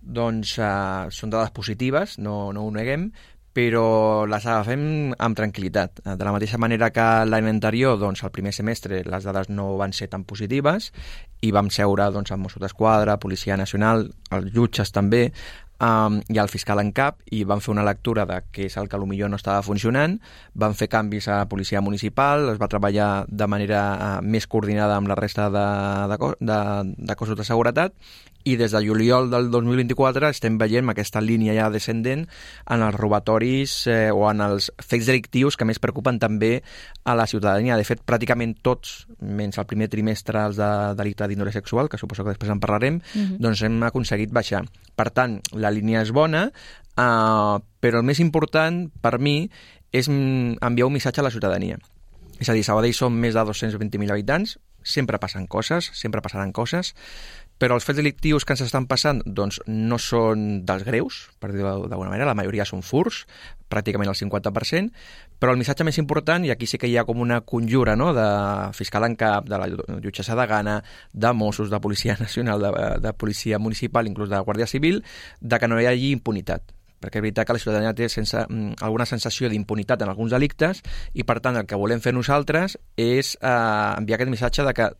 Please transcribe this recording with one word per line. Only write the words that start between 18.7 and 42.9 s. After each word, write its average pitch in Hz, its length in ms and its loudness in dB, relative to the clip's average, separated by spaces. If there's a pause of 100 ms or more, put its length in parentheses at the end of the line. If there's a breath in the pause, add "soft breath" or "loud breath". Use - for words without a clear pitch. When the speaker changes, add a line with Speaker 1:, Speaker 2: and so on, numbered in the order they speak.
Speaker 1:
el 101 80 -6
que 101 80 -6
a 101 40 -4
lo 98 80 -4
millor 101 200 -2
no 101 100 -4
estava 98 260 0
funcionant, 123 520 0 (360 loud breath)
vam 107 240 0
fer 107 140 -2
canvis 107 360 0
a 104 140 2
la 101 80 -2
policia 98 320 -2
municipal, 127 720 0
es 107 80 -2
va 101 100 0
treballar 101 560 0
de 104 200 -2
manera, 101 340 0 (140)
eh, 101 180 -2 (100)
més 107 240 0
coordinada 104 500 2
amb 101 140 0
la 98 80 0
resta 104 340 0
de, 101 140 2 (460)
de 104 80 -4
co-, 139 180 -2
de, 107 220 0 (360)
de 110 220 -6
cossos 107 180 -2
de 107 100 -6
seguretat, 117 460 2 (540 loud breath)
i 127 80 4
des 113 160 2
de 110 80 4
juliol 113 480 4
del 123 240 2
dos 120 140 2
mil 120 100 2
vint-i-quatre 131 560 2
estem 113 280 0
veient 113 280 2
aquesta 104 320 -2
línia 110 380 2
ja 110 160 2
descendent 117 500 -2 (480 loud breath)
en 117 140 2
els 104 100 0
robatoris, 110 760 2 (180)
eh, 113 240 4
o 101 140 4
en 107 160 0
els 101 240 0 (100)
fets 117 300 0
delictius 131 500 2
que 113 80 2
més 110 160 -2
preocupen 127 380 0
també 110 400 2 (420 loud breath)
a 123 160 2
la 113 80 4
ciutadania. 104 480 2
De 107 80 2
fet, - 240 -2
pràcticament 117 560 0
tots, - 380 -2 (180)
menys 101 400 -4
el 101 80 -4
primer 107 240 0
trimestre, 107 560 -2
els 101 120 -4
de 104 100 2 (260)
delicte 104 320 -4
d'índole 101 240 -2
sexual, 117 400 -2
que - 80 -8
suposo 95 240 -8
que 104 80 -2
després 104 220 -2
en 98 100 -2
parlarem, 117 380 2 (120)